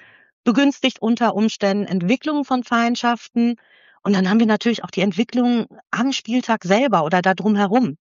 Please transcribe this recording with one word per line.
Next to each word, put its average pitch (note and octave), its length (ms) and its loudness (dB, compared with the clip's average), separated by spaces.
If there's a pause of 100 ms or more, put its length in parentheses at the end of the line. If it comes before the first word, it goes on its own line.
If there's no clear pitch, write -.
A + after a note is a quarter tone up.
(440)
begünstigt C4 560 0
unter A3+ 340 0
Umständen G3+ 500 -2
Entwicklungen C4 600 -2
von B3+ 200 -4
Feindschaften. A#3 920 -2 (460)
Und G3+ 120 2
dann F#3 160 2
haben G#3+ 100 4
wir A#3 60 4
natürlich G#3+ 380 0
auch - 60 -12
die - 100 -4
Entwicklung A#3 680 0 (240)
am C4 220 -2
Spieltag A#3 520 -4
selber G3 400 2
oder F3 180 0
da F#3 120 2
drumherum. G3+ 680 0